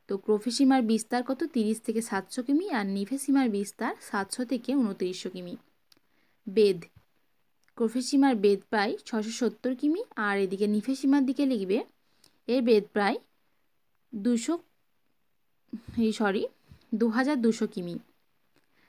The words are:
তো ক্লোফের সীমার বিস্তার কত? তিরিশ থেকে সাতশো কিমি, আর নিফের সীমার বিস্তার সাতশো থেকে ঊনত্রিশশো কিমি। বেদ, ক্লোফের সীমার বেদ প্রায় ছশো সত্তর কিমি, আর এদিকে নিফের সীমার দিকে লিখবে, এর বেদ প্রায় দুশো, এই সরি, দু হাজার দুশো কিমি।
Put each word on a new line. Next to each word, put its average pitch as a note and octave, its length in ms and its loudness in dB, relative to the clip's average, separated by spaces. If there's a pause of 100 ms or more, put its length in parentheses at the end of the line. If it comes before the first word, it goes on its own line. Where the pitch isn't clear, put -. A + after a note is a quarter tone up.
তো G3 100 -4
ক্লোফের G#3+ 340 -2
সীমার C4 300 4
বিস্তার A3+ 420 0
কত? C4+ 200 -4
তিরিশ A3 380 -2
থেকে A3+ 200 -2
সাতশো G#3+ 420 -6
কিমি, D#4 260 0
আর A3+ 160 -2
নিফের G3 320 -4
সীমার C4+ 320 2
বিস্তার G#3 520 -4
সাতশো G3+ 440 -6
থেকে B3+ 300 -4
ঊনত্রিশশো F#3+ 540 -2
কিমি। F3+ 260 -12 (960)
বেদ, F#3+ 340 4 (920)
ক্লোফের A#3 260 -2
সীমার C4+ 340 4
বেদ G3+ 240 4 (100)
প্রায় A3+ 360 0
ছশো A3 260 -4
সত্তর A#3+ 440 -2
কিমি, D4+ 280 0 (120)
আর G3+ 220 -2
এদিকে G3 300 0
নিফের G#3 280 0
সীমার C4+ 300 4
দিকে C#4 200 0
লিখবে, G#3+ 380 0 (640)
এর B3+ 140 2
বেদ A3+ 220 4 (100)
প্রায় G#3 240 0 (1000)
দুশো, A#3+ 440 -2 (1400)
এই A3 140 2
সরি, G#3+ 360 0 (480)
দু A3+ 140 2
হাজার B3+ 320 2
দুশো A3+ 260 2
কিমি। F3 280 -8 (920)